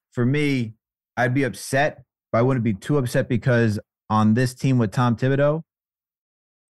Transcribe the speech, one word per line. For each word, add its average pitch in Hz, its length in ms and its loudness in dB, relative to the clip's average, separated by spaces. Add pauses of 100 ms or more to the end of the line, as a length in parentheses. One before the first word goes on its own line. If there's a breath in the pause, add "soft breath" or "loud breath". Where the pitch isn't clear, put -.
(120)
for 123 120 -2
me, 131 520 0 (420)
I'd 123 160 0
be 139 100 2
upset, 147 600 -4 (280)
but 113 60 0
I 113 60 2
wouldn't 131 200 0
be 110 120 0
too 147 240 -2
upset 127 280 -2
because 117 520 0 (280)
on 107 280 2
this 127 180 0
team 135 240 0
with 113 140 0
Tom 123 240 0
Thibodeau, 143 480 0 (1080)